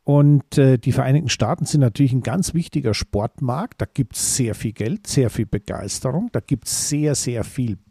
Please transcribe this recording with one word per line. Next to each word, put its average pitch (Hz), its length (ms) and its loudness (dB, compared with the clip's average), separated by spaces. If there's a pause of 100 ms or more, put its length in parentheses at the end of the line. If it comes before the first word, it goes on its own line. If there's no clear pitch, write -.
Und, 143 560 4
äh, 131 180 6
die 120 140 0
Vereinigten 131 380 2
Staaten 147 360 -2
sind 147 160 2
natürlich 131 320 2
ein 127 80 2
ganz 147 320 -2
wichtiger 160 400 -2
Sportmarkt. 127 880 -4
Da - 100 -4
gibt's - 440 -4
sehr 113 180 0
viel 110 180 -6
Geld, 117 360 -6
sehr 127 240 2
viel 110 160 -4
Begeisterung, 127 840 -4
da - 100 -4
gibt's - 480 -4
sehr, 147 260 0
sehr 120 280 -4
viel 110 360 -6 (120)